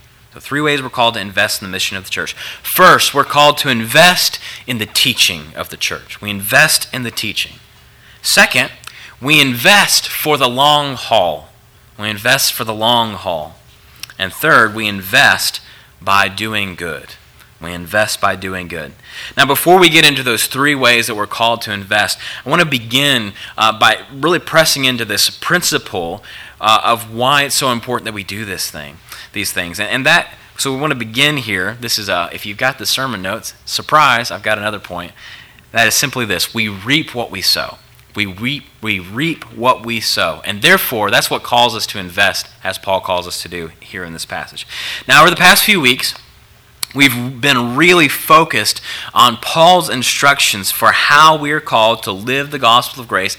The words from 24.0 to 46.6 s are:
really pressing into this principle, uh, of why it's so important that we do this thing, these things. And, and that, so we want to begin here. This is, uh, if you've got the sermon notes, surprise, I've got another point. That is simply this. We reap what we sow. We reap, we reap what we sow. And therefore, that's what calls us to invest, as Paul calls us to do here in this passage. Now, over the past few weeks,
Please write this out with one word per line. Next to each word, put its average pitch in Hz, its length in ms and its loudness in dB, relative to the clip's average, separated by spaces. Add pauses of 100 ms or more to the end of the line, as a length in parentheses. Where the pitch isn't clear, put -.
really 147 280 0
pressing 156 440 0
into 123 220 -2
this 101 240 0
principle, 104 920 -4 (360)
uh, 110 240 4
of 110 260 -2
why 127 340 2
it's 135 140 -2
so 135 140 0
important 117 340 -4
that 110 80 -8
we 101 100 -8
do 104 220 -10
this 90 240 -8
thing, 73 280 -14 (360)
these 104 180 -6
things. 87 280 -6
And, 104 100 -4
and 127 160 -2
that, 165 300 2 (220)
so 139 160 -2
we 131 60 -4
want 151 120 0
to 139 40 -4
begin 127 420 -2
here. 107 420 -4
This 117 180 -4
is, 104 100 -8
uh, 87 240 -2
if 92 140 -12
you've 101 120 -10
got 131 200 -2
the 107 80 -10
sermon 127 360 -4
notes, 98 320 -8 (120)
surprise, 131 680 2
I've 98 120 -8
got 107 140 0
another 104 220 -4
point. 87 320 -10 (600)
That 113 160 4
is 110 80 0
simply 127 300 -2
this. 92 280 -4
We 110 160 -4
reap 117 440 -4
what 120 180 -6
we 95 100 -10
sow. - 380 -4 (360)
We 104 100 -4
reap, 120 440 -6 (120)
we 104 180 -4
reap 117 440 -6 (100)
what 117 320 -2
we 117 140 -4
sow. 85 460 -2
And 101 160 -6
therefore, 123 500 2
that's 135 180 2
what 131 140 -4
calls 120 320 2
us 104 120 -6
to - 120 -10
invest, 92 480 -2 (160)
as 95 140 -4
Paul 95 240 -2
calls 90 260 -4
us - 140 -10
to 90 80 -12
do 85 220 -10 (100)
here 92 240 -12
in 82 80 -12
this 78 120 -12
passage. - 400 -12 (420)
Now, 139 140 8
over 165 80 8
the 170 60 2
past 180 300 4
few 202 160 2
weeks, 127 320 0 (800)